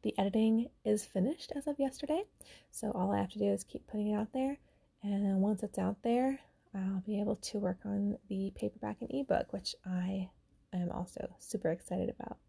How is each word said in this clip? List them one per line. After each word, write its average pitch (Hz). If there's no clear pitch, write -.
The 220
editing 220
is 214
finished 233
as 277
of 294
yesterday, 277
so -
all 190
I 202
have 190
to 214
do 202
is 196
keep -
putting 208
it 208
out 214
there, 269
and 202
then 196
once 202
it's 208
out 190
there, 254
I'll 190
be 208
able 208
to -
work 185
on 202
the 196
paperback 214
and 240
ebook, 269
which 190
I 185
am 180
also -
super 180
excited 180
about. -